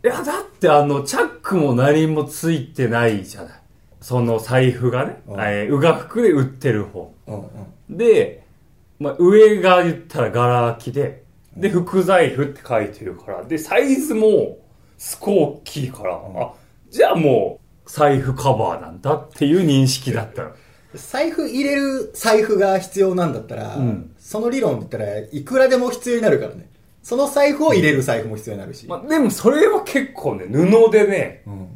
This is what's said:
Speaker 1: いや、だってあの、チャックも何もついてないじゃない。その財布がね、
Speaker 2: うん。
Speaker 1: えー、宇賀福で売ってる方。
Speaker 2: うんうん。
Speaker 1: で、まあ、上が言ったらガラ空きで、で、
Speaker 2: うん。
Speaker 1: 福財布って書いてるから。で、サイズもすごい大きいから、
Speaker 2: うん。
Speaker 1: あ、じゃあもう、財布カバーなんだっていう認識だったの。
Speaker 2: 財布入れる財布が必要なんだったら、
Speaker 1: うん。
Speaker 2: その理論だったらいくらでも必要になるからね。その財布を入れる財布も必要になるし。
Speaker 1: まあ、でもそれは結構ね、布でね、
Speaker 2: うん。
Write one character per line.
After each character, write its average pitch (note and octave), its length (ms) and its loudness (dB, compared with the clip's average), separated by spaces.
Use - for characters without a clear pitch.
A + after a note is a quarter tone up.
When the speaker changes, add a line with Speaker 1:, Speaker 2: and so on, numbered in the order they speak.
Speaker 1:
い - 20 4
や、 B3 160 -2
だ D#4+ 160 -6
っ G4+ 60 -12
て F3 120 2
あ D3 160 6
の、 C#3+ 160 -2
チ - 160 -6
ャ A#4+ 60 2
ッ D#4 40 0
ク G3 160 -4
も C#3 180 0
何 D3+ 320 2
も D3+ 160 -2
つ D#3+ 260 -6
い D3 180 -2
て B2+ 200 -4
な A#2 200 0
い G2+ 180 -2
じ - 120 -20
ゃ F#2 60 -16
な D#2 60 -18
い。 - 40 -20
そ B2 220 -4
の A#2 180 0
財 B2+ 320 2
布 B2+ 180 -2
が B2+ 160 -2
ね、 - 220 -12
Speaker 2:
う G2+ 80 -14
ん。 - 60 -
Speaker 1:
え G#2 280 -2
ー、 D3 60 2
宇 C3+ 60 0
賀 D#3 140 4
福 - 260 -6
で G#3+ 100 4
売 C#3 120 2
っ - 20 0
て C3 260 -4
る G#2 140 -2
方。 E2+ 280 -16
Speaker 2:
う A2+ 60 -12
ん G2 80 -12
う - 520 -18
ん。 E3 40 -12
Speaker 1:
で、 G#3 480 2
ま C#3+ 100 -6
あ、 C3+ 100 -8
上 G#3 420 8
が F3+ 220 6
言 D#3+ 120 0
っ - 20 -14
た - 240 -6
ら A2 100 0
ガ A#2+ 160 2
ラ A#2+ 140 2
空 - 40 -8
き - 180 -12
で、 C#3 300 -4
で、 F3+ 100 -2
Speaker 2:
う E3+ 140 2
ん。 - 20 -4
Speaker 1:
福 F#3 200 0
財 F3 260 4
布 C#3 160 -2
っ - 20 -8
て - 180 -14
書 A2+ 160 0
い G#2 120 -4
て - 100 -18
る F2 140 -10
か - 120 -18
ら。 F2 140 -10
で、 D#3 140 -6
サ G3 220 -2
イ C4+ 180 2
ズ D4+ 160 -4
も G#3+ 460 2
す - 220 -14
ご G3+ 140 -2
い F#3+ 60 4
大 - 260 0
き C#3+ 220 -8
い - 40 -12
か G#2+ 120 -16
ら、 F2+ 120 -4
Speaker 2:
う E2+ 160 -14
ん。 F#2+ 100 -8
Speaker 1:
あ、 - 120 -8
じ - 140 2
ゃ - 80 4
あ - 40 0
も C3 440 2
う、 - 40 -20
財 C#3+ 320 2
布 C3 120 -4
カ C3 200 0
バ F#2+ 240 -2
ー - 40 -14
な D#2+ 100 -16
ん F#2 100 -18
だ D3 140 0
っ - 140 -14
て - 160 -2
い D3 120 2
う F#3+ 80 2
認 C3+ 220 4
識 - 260 -4
だ A2 100 -4
っ - 80 -14
た F2 120 -12
の。 D#2 80 -14
Speaker 2:
財 D4+ 360 -4
布 D4+ 180 -6
入 C4 140 -4
れ C#4+ 120 -2
る C4+ 380 -4
財 G#3+ 300 2
布 G#3+ 160 0
が F#3+ 180 2
必 F#3 220 -6
要 F#3 160 2
な F3+ 100 0
ん C#3 80 -4
だ A2 60 -8
っ G#2+ 60 -14
た A#2 100 -12
ら、 G#2+ 200 -10
Speaker 1:
う C#3 60 -4
ん。 G#2 380 -4
Speaker 2:
そ - 200 -10
の A#3 100 -2
理 C4 120 -2
論 C#3 180 -2
だ - 60 -12
っ - 40 -20
た A2+ 100 -8
ら G#2 200 -6
い C3+ 240 -12
く C4 140 -4
ら C4 100 6
で B3+ 80 4
も B3 140 0
必 - 220 -6
要 A#3+ 60 0
に A3 40 -2
な G#3+ 80 2
る D3 100 4
か - 60 -6
ら - 80 -12
ね。 - 160 -20
そ A#3+ 160 -6
の C#4 100 0
財 C#4+ 260 2
布 D4+ 120 0
を D4 80 4
入 F#3 80 4
れ D3+ 100 4
る C3+ 120 0
財 A2+ 180 -2
布 A2 80 -10
も G#2+ 60 -8
必 G#2+ 160 -12
要 G2+ 40 -8
に G2 60 -12
な F#2+ 60 -14
る - 60 -16
し。 - 120 -20
Speaker 1:
ま F3 180 -10
あ、 C4 40 -14
で D#4 100 0
も B3+ 140 2
そ - 180 0
れ D#4 180 4
は G#4+ 160 0
結 - 300 -4
構 B2+ 220 -6
ね、 F#2 100 -12
布 F#3 460 4
で G#3 160 4
ね、 E3 400 -4
Speaker 2:
う - 40 -16
ん。 F#2+ 240 -14